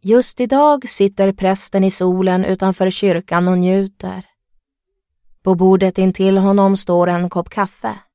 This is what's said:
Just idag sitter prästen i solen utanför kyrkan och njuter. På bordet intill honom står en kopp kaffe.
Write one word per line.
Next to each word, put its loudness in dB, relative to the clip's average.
Just 0
idag 2
sitter 0
prästen -2
i 2
solen -2
utanför -2
kyrkan -2
och 0
njuter. -4
På 2
bordet 2
intill 2
honom 2
står 0
en -2
kopp -6
kaffe. -8